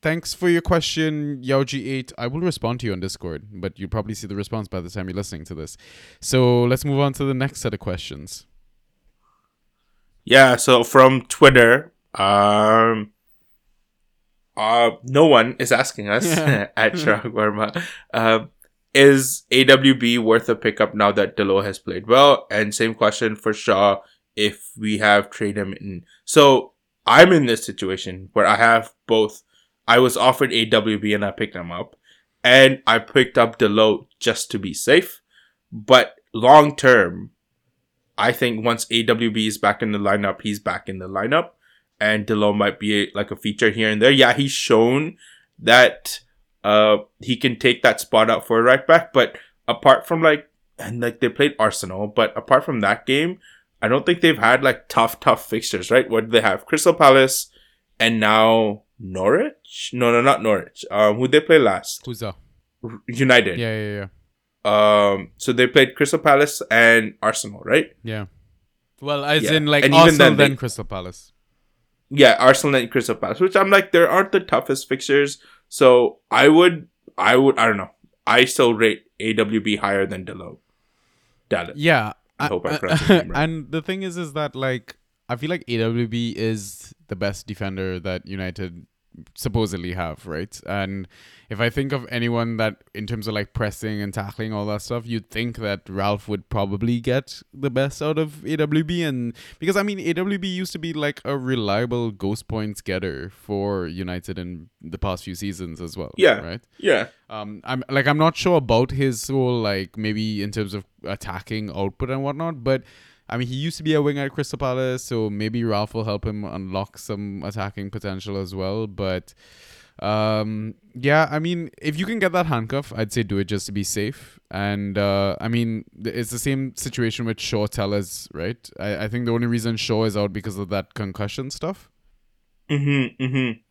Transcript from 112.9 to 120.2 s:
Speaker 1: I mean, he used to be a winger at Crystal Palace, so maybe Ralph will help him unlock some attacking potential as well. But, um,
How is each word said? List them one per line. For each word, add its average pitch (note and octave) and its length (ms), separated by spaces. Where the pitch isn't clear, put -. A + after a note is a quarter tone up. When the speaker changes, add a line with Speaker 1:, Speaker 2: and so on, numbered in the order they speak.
Speaker 1:
I A#2 80
mean, B2 120
he B2+ 80
used D#3 220
to D#3 40
be D#3 120
a D3+ 60
winger C#3+ 260
at C#3 60
Crystal - 240
Palace, B2+ 460
so A2 260
maybe A2 360
Ralph G#2+ 300
will A2+ 100
help G#2 200
him G#2 200
unlock F#2+ 520
some G2+ 480
attacking G2 460
potential G2 460
as F#2+ 180
well. G2 320
But, F#2 480
um, G#2+ 760